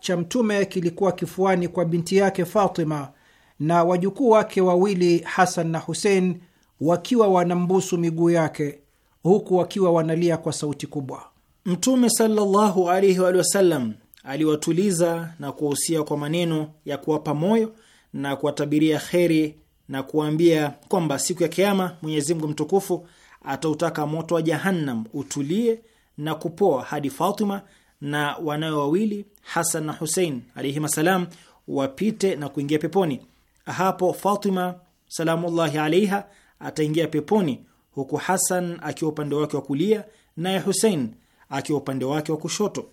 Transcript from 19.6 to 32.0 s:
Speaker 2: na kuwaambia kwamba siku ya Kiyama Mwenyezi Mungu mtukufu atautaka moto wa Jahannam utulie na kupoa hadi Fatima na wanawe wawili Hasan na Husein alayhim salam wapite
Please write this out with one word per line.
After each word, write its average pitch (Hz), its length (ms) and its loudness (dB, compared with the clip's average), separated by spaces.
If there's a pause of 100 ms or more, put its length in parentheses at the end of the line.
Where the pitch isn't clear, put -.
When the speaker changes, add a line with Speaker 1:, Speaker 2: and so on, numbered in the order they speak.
Speaker 2:
na 135 140 -6
kuwaambia 151 680 2 (180)
kwamba 156 300 0
siku 175 240 -4
ya 160 60 2
Kiyama 190 540 0
Mwenyezi 156 320 -2
Mungu 156 140 -4
mtukufu 170 580 -2 (380)
atautaka 156 640 -2
moto 160 280 -4
wa 160 80 0
Jahannam 151 600 -2 (100)
utulie 165 640 -2 (380)
na 156 160 -4
kupoa 160 500 0
hadi 143 260 -4
Fatima 196 520 -2 (380)
na 147 440 -4
wanawe 156 320 -2
wawili 202 480 0 (180)
Hasan 165 420 -2
na 151 80 -6
Husein 156 480 -2 (140)
alayhim 143 340 -4
salam 175 380 0 (420)
wapite 151 680 -2